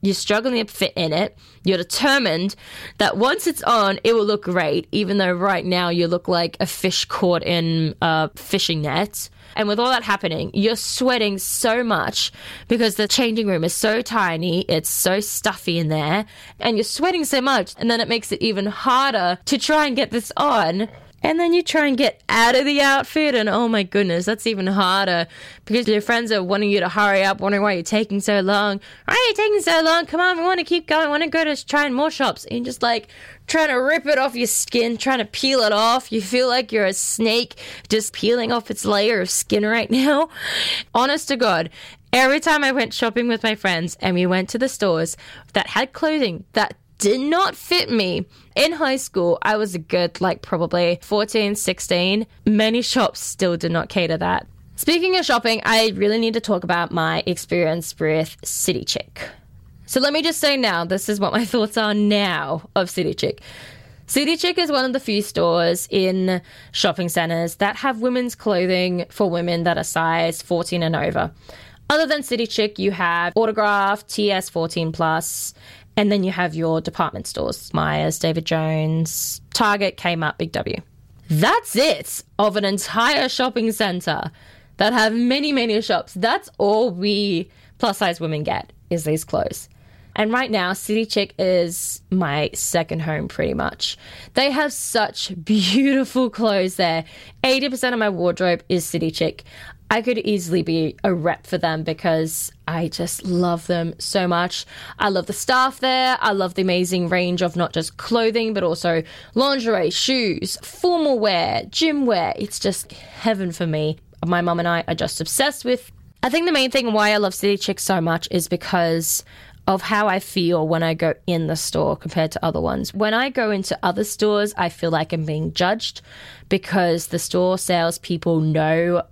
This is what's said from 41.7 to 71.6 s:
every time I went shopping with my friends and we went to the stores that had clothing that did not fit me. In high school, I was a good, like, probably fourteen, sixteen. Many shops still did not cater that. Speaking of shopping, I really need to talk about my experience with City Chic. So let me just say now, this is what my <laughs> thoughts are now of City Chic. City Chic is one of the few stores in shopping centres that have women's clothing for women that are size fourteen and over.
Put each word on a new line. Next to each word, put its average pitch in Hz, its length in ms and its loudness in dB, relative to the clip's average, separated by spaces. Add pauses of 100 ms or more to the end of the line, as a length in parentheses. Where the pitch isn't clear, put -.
every 262 260 4
time 302 240 2
I 269 80 2
went 254 240 -2
shopping 240 320 0
with 233 160 0
my 220 140 0
friends 175 440 -2
and 185 140 0
we 180 120 2
went 185 240 0
to 233 80 -4
the 262 100 0
stores 165 480 -2 (380)
that 202 120 0
had 254 260 -2
clothing 269 600 0
that - 220 0 (240)
did 214 220 2
not 330 340 0
fit - 340 -2
me. 185 380 0 (300)
In 320 160 4
high 277 240 0
school, 175 460 0
I 214 140 2
was 214 160 -2
a 175 60 -4
good, 175 420 -2
like, 185 220 0
probably 175 580 0
fourteen, 208 540 0
sixteen. 190 720 0 (180)
Many 220 380 4
shops - 380 0
still 175 360 -2
did 170 140 -2
not 165 180 -2
cater 165 280 0
that. 180 320 -2 (260)
Speaking 349 420 2
of 359 80 0
shopping, 226 400 0
I 220 300 4
really 208 240 2
need 226 160 0
to 233 60 0
talk 196 240 -2
about 170 260 0
my 160 340 0
experience 170 760 -2
with 156 420 0
City - 420 -2
Chic. - 440 -6 (580)
So - 140 0
let 285 120 2
me 302 100 2
just 320 180 0
say 285 160 4
now, 196 280 0
this 185 240 -2
is 208 120 0
what 196 120 0
my 233 120 2
<laughs> 196 80 -6
thoughts 220 260 0
are 214 160 0
now 190 800 0
of 185 160 0
City 156 260 -2
Chic. - 260 -4 (640)
City 294 280 2
Chic 349 220 0
is 330 140 0
one 262 120 2
of 254 80 -2
the 262 60 -2
few 208 240 -2
stores 170 720 0
in 185 500 0 (300)
shopping 175 360 0
centres 165 480 -2
that 202 200 0
have 262 240 -2
women's 247 340 -2
clothing 180 720 0
for 196 220 0
women 170 320 -2
that 170 160 2
are - 60 -4
size 165 580 0
fourteen 175 400 -2
and 165 140 0
over. - 340 -2 (580)